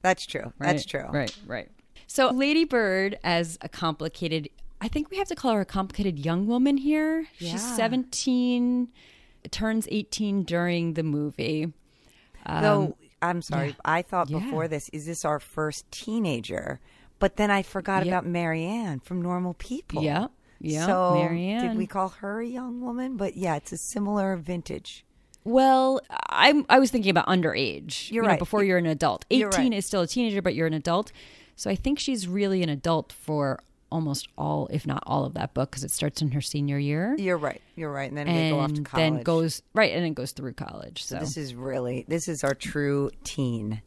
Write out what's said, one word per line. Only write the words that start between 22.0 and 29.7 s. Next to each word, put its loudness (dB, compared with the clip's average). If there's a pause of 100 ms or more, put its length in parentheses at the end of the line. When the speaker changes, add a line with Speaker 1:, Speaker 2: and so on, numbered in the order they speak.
Speaker 1:
her -8
a -6
young -8
woman? -6
But -2
yeah, 0
it's -8
a -8
similar -2
vintage. -8 (400)
Speaker 2:
Well, 6 (280)
I'm, 6
I 10
was 6
thinking 2
about 4
underage. 0
Speaker 1:
You're 0
Speaker 2:
You 4
know, -
Speaker 1:
right. 2
Speaker 2:
before 2
you're 4
an 2
adult. 0
Speaker 1:
You're 4
right. 2
Speaker 2:
Eighteen 4